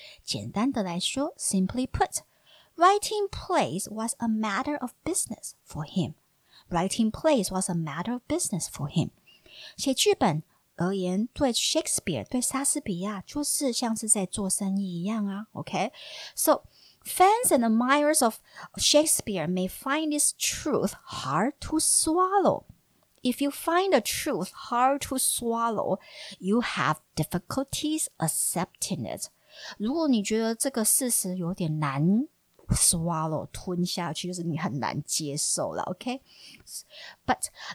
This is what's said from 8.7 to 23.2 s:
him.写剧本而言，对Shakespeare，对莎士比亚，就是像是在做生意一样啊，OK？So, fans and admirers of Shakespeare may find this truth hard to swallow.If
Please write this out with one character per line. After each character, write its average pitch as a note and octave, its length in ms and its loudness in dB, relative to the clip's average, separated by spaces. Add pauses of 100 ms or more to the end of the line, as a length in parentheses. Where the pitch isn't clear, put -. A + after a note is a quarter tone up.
him. - 200 -2 (680)
写 C4+ 180 0
剧 G4+ 200 4
本 E3 280 2 (340)
而 F#3 180 0
言， F#3 380 0
对 C4 200 2
Shakespeare， - 760 0
对 B3+ 120 -2
莎 C4 240 -2
士 D4 160 0
比 F3+ 200 -4
亚， G3 260 -4
就 D4 160 -4
是 C#4 300 0
像 A3+ 240 0
是 A3 120 -6
在 G3+ 180 2
做 G3 240 -4
生 G3 280 0
意 F3+ 220 -4
一 E3+ 40 -4
样 G#3 220 -2
啊， G3 260 -6
OK？So, - 1120 -2 (400)
fans G#4 440 4
and A#3+ 160 4
admirers C4+ 580 4
of A3+ 140 2 (400)
Shakespeare A3 720 2
may F#3 200 0
find D4+ 440 -2
this D4 260 0
truth - 540 0 (140)
hard E3 540 -2
to D#4 200 0
swallow.If - 1600 0